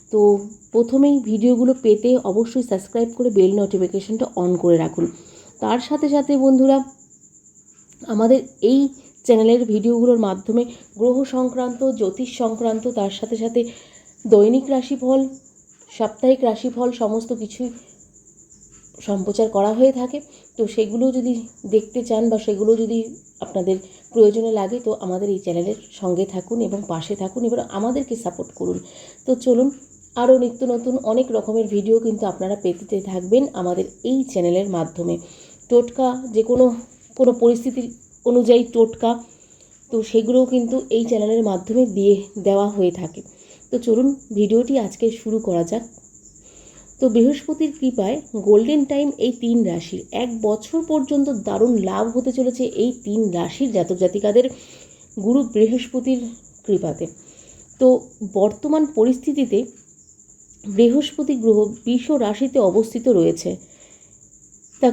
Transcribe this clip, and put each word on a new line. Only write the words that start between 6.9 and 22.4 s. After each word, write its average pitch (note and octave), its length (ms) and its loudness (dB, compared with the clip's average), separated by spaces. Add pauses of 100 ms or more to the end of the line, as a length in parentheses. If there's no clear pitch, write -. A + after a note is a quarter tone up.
আমাদের A3+ 380 2 (300)
এই C4+ 100 6 (460)
চ্যানেলের A3+ 340 4 (120)
ভিডিওগুলোর A#3 540 2
মাধ্যমে G3 360 -2 (360)
গ্রহ B3 180 2 (180)
সংক্রান্ত, B3 460 -4 (200)
জ্যোতিষ G#3+ 300 -4 (100)
সংক্রান্ত, A3 440 -2 (140)
তার G3 200 -4
সাথে A#3 240 -8
সাথে A#3 180 -2 (640)
দৈনিক A3+ 500 4
রাশিফল, C4 460 -2 (720)
সাপ্তাহিক B3+ 560 0
রাশিফল A#3+ 400 -4 (120)
সমস্ত A3+ 300 -4 (120)
কিছুই A#3 280 -10 (1400)
সম্প্রচার G3+ 500 -2
করা G#3 220 2
হয়ে C4 200 6
থাকে। B3+ 200 -6 (380)
তো A#3 60 -2 (120)
সেগুলো A3+ 300 -2 (120)
যদি B3 160 -2 (420)
দেখতে A3 340 0
চান A3 220 0
বা A3 160 0